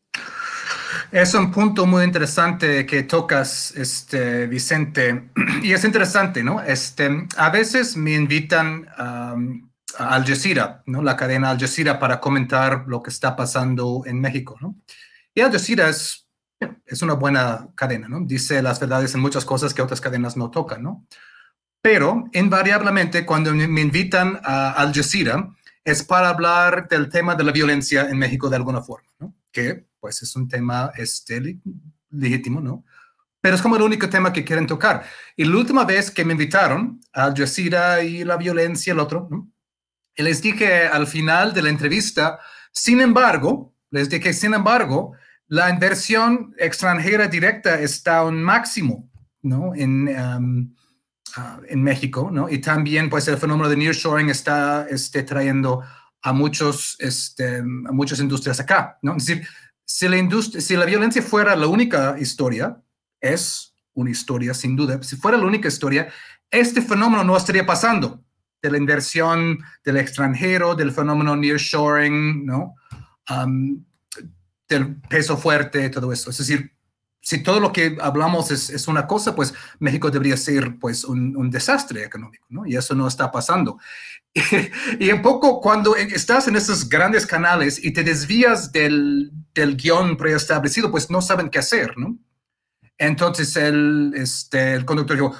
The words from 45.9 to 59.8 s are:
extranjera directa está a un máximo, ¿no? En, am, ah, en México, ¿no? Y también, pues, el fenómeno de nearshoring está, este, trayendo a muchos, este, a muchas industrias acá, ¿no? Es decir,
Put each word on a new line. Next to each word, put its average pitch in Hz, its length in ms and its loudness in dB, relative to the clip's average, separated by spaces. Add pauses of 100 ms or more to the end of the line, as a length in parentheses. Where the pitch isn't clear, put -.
extranjera 180 680 2
directa 170 520 2
está 165 400 0
a 165 60 4
un 160 160 -2
máximo, 185 680 0 (320)
¿no? 143 340 -2
En, 135 420 0
am, 123 580 -2 (600)
ah, 123 320 -14
en 135 160 0
México, 131 480 -2
¿no? 160 180 -2
Y 143 100 -2
también, 151 500 0
pues, 147 180 0
el 147 100 0
fenómeno 151 320 0
de 147 80 2
nearshoring 151 520 0
está, 147 600 0
este, 139 340 -4
trayendo 135 600 0 (400)
a 131 100 0
muchos, 147 640 0
este, 127 580 -6
a 123 340 -6
muchas 135 280 -2
industrias 135 400 -2
acá, - 420 0
¿no? 143 160 -2
Es 127 80 -4
decir, 170 220 -4 (360)